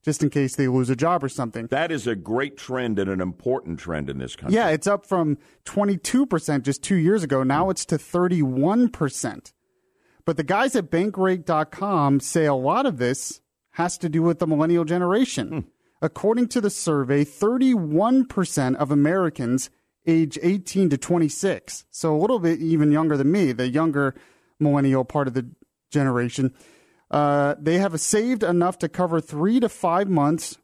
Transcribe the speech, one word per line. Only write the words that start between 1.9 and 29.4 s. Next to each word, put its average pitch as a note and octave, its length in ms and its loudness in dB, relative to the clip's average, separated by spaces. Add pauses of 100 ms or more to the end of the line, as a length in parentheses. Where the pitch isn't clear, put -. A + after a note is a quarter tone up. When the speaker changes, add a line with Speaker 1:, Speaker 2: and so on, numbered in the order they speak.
Speaker 2:
is C#3 160 -6
a A#2 80 0
great B2 440 -4
trend B2 400 -4
and G2 120 0
an F#2 120 -2
important F2+ 580 -4
trend D2+ 300 -6
in C#2 80 -8
this B1+ 180 -10
country. - 180 -4
Speaker 1:
Yeah, A3 140 2
it's D#3 180 -2
up G3+ 200 -2
from D#3+ 320 -2 (260)
twenty-two G3+ 640 0
percent D3+ 400 -2
just C#3 160 -2
two G3 140 0
years F3+ 260 2
ago. C3+ 200 0
Now D3 280 0
it's - 160 -6
to E3 100 -2
thirty-one F3 960 2
percent. - 640 -6 (720)
But D#3+ 100 0
the D3+ 80 -2
guys G#3+ 320 0
at F3+ 140 -2
Bankrate F#3 560 0
dot D#3 240 0
com D3 500 2
say D#3+ 240 0
a C#3+ 100 4
lot D3+ 300 0
of F3+ 140 -2
this B2 420 -4 (300)
has F3 260 -4
to E3+ 140 -4
do D#3+ 120 2
with E3+ 180 2
the F3 60 -2
millennial D#3+ 380 2
generation. F3+ 640 0
Speaker 2:
Hmm. D#3 100 -8 (440)
Speaker 1:
According A3 460 0
to B3 120 -2
the G3+ 80 0
survey, C#3+ 560 0
thirty-one A#3 1040 2
percent C#3 500 -2
of C#3 140 -2
Americans D3 800 0 (360)
age E3 360 2
eighteen F#3+ 480 0
to C#3 80 2
twenty-six, E3+ 920 -2
so D#3 240 -2
a D3+ 40 2
little A3 200 2
bit E3 220 0
even D#3 320 2
younger D3+ 240 2
than C#3 160 2
me, F3+ 200 2
the B2+ 140 -2
younger C#3+ 480 0 (460)
millennial C#3 460 2
part C#3+ 200 -2
of B2+ 60 -4
the B2 160 -4 (420)
generation, C3 600 0 (580)
uh, C#3+ 480 2
they D#3+ 200 0
have F3+ 200 0
saved A3 440 0
enough F3 380 2
to E3 100 -2
cover E3 320 0
three F#3 360 0